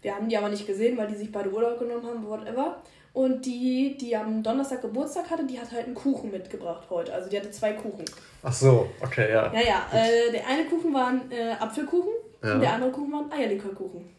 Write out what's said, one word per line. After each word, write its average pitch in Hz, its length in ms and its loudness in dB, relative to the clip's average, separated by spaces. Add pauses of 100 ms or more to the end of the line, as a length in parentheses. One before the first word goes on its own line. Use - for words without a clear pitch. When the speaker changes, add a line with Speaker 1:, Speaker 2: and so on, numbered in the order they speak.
Speaker 1:
Wir 202 140 -4
haben 214 140 -4
die 220 80 2
aber 208 120 2
nicht 202 200 -4
gesehen, 226 280 2
weil 214 120 -2
die 208 80 -6
sich 208 160 -8
beide 196 180 -2
Urlaub 233 300 0
genommen 240 260 -4
haben, 233 180 -8
whatever. 220 560 -4 (320)
Und 262 320 2
die, 254 540 2
die 233 160 -2
am 220 300 0
Donnerstag 262 360 0
Geburtstag 294 480 -4
hatte, 320 160 -2
die 254 140 -4
hat 233 140 -10
halt 240 140 -4
einen 247 100 -8
Kuchen 254 340 0
mitgebracht 185 580 -8
heute. 170 240 -2
Also 180 160 -4
die 196 80 -2
hatte 202 140 -4
zwei 214 220 0
Kuchen. 208 320 -8 (400)
Speaker 2:
Ach 127 80 0
so, 127 360 6 (120)
okay, 110 320 0
ja. 110 200 4
Speaker 1:
Ja, 220 80 2
ja, 220 300 4
Speaker 2:
Gut. 220 100 4
Speaker 1:
äh, 233 300 6
der - 160 -4
eine 294 200 2
Kuchen 330 280 0
war 254 140 4
ein, 254 240 -2
äh, 233 260 -2
Apfelkuchen 311 540 0 (320)
Speaker 2:
Ja. 110 100 2
Speaker 1:
und 262 60 4
der 170 140 4
andere 254 180 0
Kuchen 285 200 -6
war 294 100 -2
ein 294 100 -8
Eierlikörkuchen. 196 720 -4 (140)